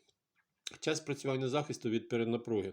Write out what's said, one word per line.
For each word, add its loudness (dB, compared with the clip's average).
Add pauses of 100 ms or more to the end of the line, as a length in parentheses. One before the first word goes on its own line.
(800)
час 0
працювання 0
захисту 0
від 0
перенапруги. 0